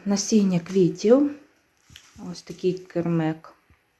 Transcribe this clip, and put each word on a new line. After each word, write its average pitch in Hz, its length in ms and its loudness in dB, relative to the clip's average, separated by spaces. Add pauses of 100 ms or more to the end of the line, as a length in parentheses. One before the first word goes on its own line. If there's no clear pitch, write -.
насіння 196 540 0
квітів. 196 720 2 (1000)
Ось 175 100 -16
такий 180 320 -4
кермек. 165 800 -4 (460)